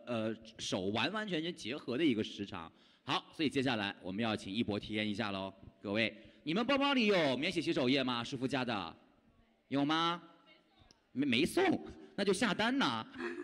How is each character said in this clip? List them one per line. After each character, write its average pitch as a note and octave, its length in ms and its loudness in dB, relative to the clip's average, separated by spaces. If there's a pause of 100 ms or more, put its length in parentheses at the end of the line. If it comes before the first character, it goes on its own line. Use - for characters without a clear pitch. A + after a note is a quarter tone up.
呃， A2+ 320 -2 (220)
手 G2 280 -2
完 G#2+ 240 0
完 G#3+ 160 -4
全 E3+ 160 -2
全 E3+ 120 -4
结 G#2+ 200 -8
合 C#3 220 -4
的 D#3 80 2
一 D3 80 6
个 G#2+ 100 2
时 G#2 220 -6
长。 F2+ 260 -10 (340)
好， F3 280 -2
所 D#3+ 140 0
以 - 20 4
接 C3+ 140 0
下 B2 140 2
来 G2+ 260 -2
我 F#2 100 -6
们 G2+ 100 -2
要 A2 140 2
请 F#2+ 160 -6
一 A2 100 0
博 G2+ 160 0
体 G#2 140 -10
验 G#2+ 160 0
一 G#2 60 -2
下 G#2 160 -2
喽， F#2+ 240 -6 (260)
各 G#2 120 -4
位， A2 220 2 (280)
你 D3 100 -4
们 A3+ 140 0
包 C#4 100 2
包 C#4+ 160 2
里 B3+ 140 4
有 E3+ 300 4
免 D#3 140 -2
洗 E3+ 120 -2
洗 D#3+ 100 0
手 C#3+ 160 2
液 C3+ 140 4
吗？ B2 200 -2
舒 A#2 140 -6
肤 B2+ 100 -2
佳 B2+ 180 0
的， G2+ 320 -4 (720)
有 C#3 160 2
吗？ E3 380 2 (880)
没， B2+ 120 0
没 C#3 220 4
送， F4+ 400 2 (300)
那 G3+ 80 0
就 G3 80 4
下 F#3+ 200 2
单 A3+ 240 2
呐。 B2+ 300 0 (380)